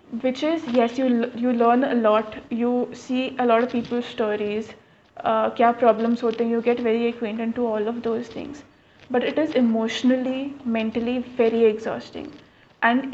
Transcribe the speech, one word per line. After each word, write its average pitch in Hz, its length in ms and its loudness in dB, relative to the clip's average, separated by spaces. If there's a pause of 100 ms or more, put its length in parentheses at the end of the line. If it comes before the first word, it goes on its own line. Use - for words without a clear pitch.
(200)
which 254 220 -2
is, 320 240 -2 (120)
yes, 233 180 2
you 269 100 0
l-, 240 220 2 (160)
you 254 80 2
learn 233 300 4
a 262 120 0
lot, 220 420 2 (120)
you 240 440 0
see 262 460 -4
a 247 60 0
lot 233 180 4
of 247 80 -4
people's 240 340 -4
stories, 208 680 -4 (500)
uh, 220 260 2 (100)
क्या 233 140 6 (100)
problems 226 400 4
होते 233 200 0
हैं, 233 120 0
you 233 140 0
get 240 100 2 (100)
very 233 220 2
acquainted 226 480 -4
to 240 140 0
all 214 200 -2
of 240 160 -8
those 233 180 -4 (100)
things. - 260 -12 (520)
But 247 160 2
it - 140 -4
is 311 180 -4
emotionally, 254 880 0 (260)
mentally 233 400 -2 (240)
very 226 220 4
exhausting. 220 680 -2 (500)
And 262 320 2